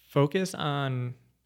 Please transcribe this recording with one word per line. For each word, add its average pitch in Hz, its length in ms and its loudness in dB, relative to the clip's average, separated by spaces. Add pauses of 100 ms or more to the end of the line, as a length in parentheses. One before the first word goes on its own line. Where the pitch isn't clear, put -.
focus 165 460 2
on, 131 600 -2 (320)